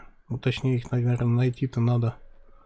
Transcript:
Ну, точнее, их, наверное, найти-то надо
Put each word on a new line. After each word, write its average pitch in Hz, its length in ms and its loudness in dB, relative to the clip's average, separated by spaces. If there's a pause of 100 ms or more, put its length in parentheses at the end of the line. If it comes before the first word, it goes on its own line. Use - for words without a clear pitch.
(300)
Ну, 123 100 -4
точнее, 127 380 0
их, 120 140 -6
наверное, 120 460 2
найти-то 123 440 0
надо 117 340 2 (520)